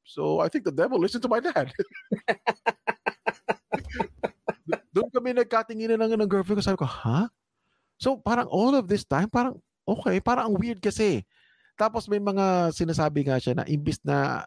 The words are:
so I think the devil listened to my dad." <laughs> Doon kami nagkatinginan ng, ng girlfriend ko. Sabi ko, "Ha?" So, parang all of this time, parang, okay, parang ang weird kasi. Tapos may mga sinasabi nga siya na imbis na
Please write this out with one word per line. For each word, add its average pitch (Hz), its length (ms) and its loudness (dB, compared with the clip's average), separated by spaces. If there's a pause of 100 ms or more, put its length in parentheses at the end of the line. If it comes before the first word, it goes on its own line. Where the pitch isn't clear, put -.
so 156 400 -2
I 165 80 0
think 269 160 -2
the 156 80 -2
devil 196 240 2
listened 202 240 0
to 247 80 0
my 233 80 2
dad." 160 320 -2
<laughs> - 40 -16 (3250)
Doon 226 160 0
kami 247 240 -2
nagkatinginan 226 640 0
ng, 220 200 2
ng 214 120 0
girlfriend 196 300 0
ko. - 40 -2
Sabi 190 160 0
ko, 147 80 0
"Ha?" 156 420 0 (680)
So, 262 160 0
parang 233 320 0
all 226 260 4
of 233 140 2
this 196 160 0
time, 160 240 0
parang, 247 320 -2 (240)
okay, 190 340 0
parang 233 320 0
ang 202 80 2
weird 220 220 -4
kasi. 196 420 0 (540)
Tapos 220 320 0
may 208 120 0
mga 190 520 2
sinasabi 156 520 0
nga 131 160 0
siya 123 160 0
na 131 80 -2
imbis 147 400 -2
na 139 420 0